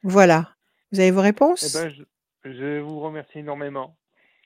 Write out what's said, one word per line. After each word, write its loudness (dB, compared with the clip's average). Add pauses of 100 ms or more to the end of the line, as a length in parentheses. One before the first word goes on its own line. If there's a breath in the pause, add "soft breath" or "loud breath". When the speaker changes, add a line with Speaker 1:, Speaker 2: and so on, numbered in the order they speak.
Speaker 1:
Voilà. 4 (420)
Vous -2
avez 6
vos 2
réponses ? 0
Speaker 2:
Eh -4
ben, -6 (500)
je, -14
je -8
vous -12
remercie -12
énormément. -12 (500)